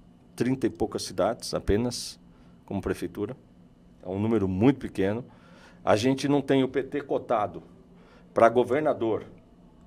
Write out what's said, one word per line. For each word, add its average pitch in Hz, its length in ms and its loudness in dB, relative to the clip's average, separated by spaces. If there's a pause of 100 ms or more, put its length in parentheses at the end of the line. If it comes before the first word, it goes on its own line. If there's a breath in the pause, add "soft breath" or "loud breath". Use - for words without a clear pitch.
(360)
trinta 127 320 0
e - 20 2
poucas 104 320 -4
cidades 95 540 -2
apenas 110 640 -2 (440 soft breath)
como 98 160 -6
prefeitura, 98 560 -6 (680)
é - 20 -10
um 95 120 -4
número 107 280 0
muito 104 320 4
pequeno. 107 460 -2 (600 loud breath)
A 95 100 6
gente 135 320 0
não 143 140 2
tem 135 240 2
o - 20 -6
P 131 160 -2
T 143 160 -6
cotado 117 640 -4 (680 loud breath)
pra 113 160 8
governador, 120 760 0 (640)